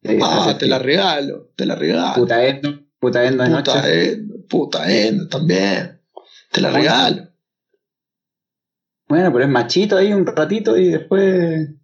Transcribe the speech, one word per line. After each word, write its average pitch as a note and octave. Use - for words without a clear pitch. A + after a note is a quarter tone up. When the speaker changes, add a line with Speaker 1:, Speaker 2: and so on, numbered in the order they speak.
Speaker 1:
Sí, -
Speaker 2:
Ah, -
Speaker 1:
hace C#3+
Speaker 2:
te C#3
la C3
Speaker 1:
frío. C3+
Speaker 2:
regalo, D#3
te -
la -
regalo. F2
Speaker 1:
Putaendo, B2+
putaendo B2
de -
noche. D3+
Speaker 2:
Putaendo, -
putaendo G#2
también. F#2+
Te -
la -
Speaker 1:
Bueno. C3+
Speaker 2:
regalo. -
Speaker 1:
Bueno, E3
pero B2
es C#3+
machito F#3+
ahí G3+
un G3
ratito G3+
y F#3
después E3